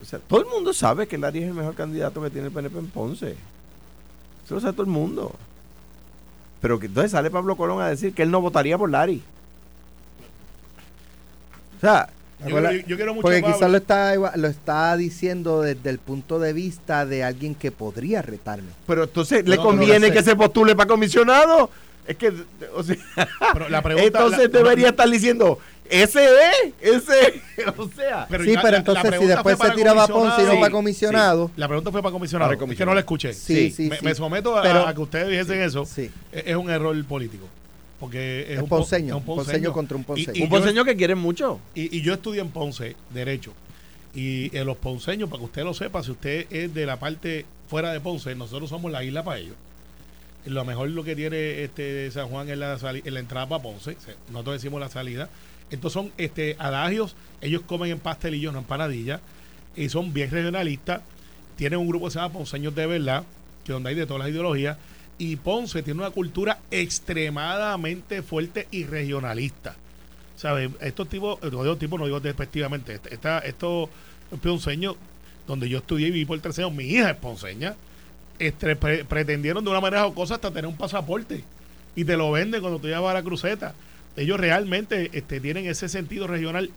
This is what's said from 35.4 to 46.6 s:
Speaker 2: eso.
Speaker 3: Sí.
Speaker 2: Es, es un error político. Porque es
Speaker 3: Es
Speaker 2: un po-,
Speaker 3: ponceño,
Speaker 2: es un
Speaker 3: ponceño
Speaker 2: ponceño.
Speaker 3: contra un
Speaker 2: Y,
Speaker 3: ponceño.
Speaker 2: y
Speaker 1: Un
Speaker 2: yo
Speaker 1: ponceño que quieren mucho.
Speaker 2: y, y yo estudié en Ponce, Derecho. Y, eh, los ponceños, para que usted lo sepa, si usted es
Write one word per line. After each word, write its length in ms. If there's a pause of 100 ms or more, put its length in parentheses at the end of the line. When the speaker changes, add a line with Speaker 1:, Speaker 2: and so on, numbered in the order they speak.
Speaker 2:
eso. 240
Speaker 3:
Sí. 240 (220)
Speaker 2:
Es, 160
es 80
un 160
error 340
político. 400 (540)
Porque 440
es 80
Speaker 3:
Es 120
Speaker 2:
un 60
po-, 80
Speaker 3:
ponceño, 380
Speaker 2:
es 40
un 60
Speaker 3:
ponceño 200
Speaker 2:
ponceño. 280
Speaker 3:
contra 240
un 40
Speaker 2:
Y, 40
Speaker 3:
ponceño. 280
Speaker 2:
y 80
Speaker 1:
Un 80
Speaker 2:
yo 0
Speaker 1:
ponceño 360
que 100
quieren 240
mucho. 400 (160)
Speaker 2:
y, 200
y 60
yo 140
estudié 260
en 80
Ponce, 460 (180)
Derecho. 400 (600)
Y, 420
eh, 80
los 120
ponceños, 520
para 120
que 40
usted 180
lo 120
sepa, 260
si 80
usted 400
es 240